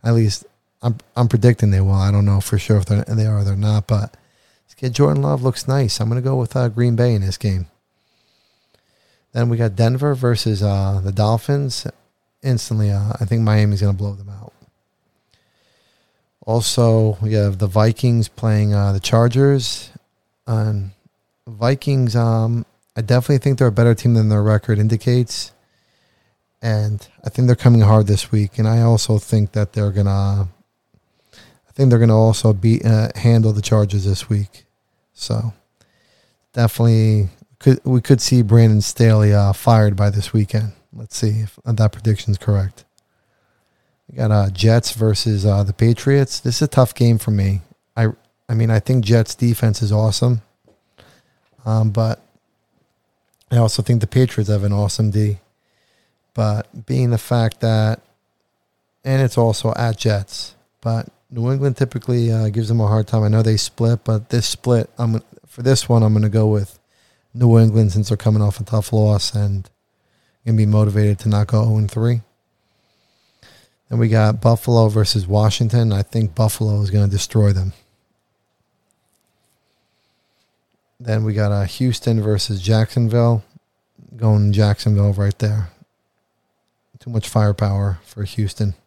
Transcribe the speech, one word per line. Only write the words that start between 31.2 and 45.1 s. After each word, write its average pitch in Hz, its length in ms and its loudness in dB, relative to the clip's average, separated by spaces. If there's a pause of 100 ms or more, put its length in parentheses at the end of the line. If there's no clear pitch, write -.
I - 400 -20
think 135 160 2
they're 120 80 4
gonna 113 220 4
also 110 340 4
be, 113 300 0
uh, 113 320 2
handle 113 360 4
the 104 100 -2
Chargers 101 440 0
this 98 240 -4
week. 101 360 -6 (480)
So 113 400 -6 (1000)
definitely 110 760 0 (300)
could, 131 260 2
we 127 160 0
could 131 180 2
see 123 220 0
Brandon 110 400 4
Staley, 107 520 2
uh, 101 200 2
fired 107 420 2
by 101 140 0
this 101 240 -6
weekend. 107 400 -2 (180)
Let's 113 240 -18
see 110 240 -2
if 107 240 -8
that 110 300 0
prediction's 107 440 -2
correct. 98 460 -2 (1300)
We 131 80 -16
got, 113 140 0
uh, 101 180 2
Jets 113 420 2
versus, 107 540 -2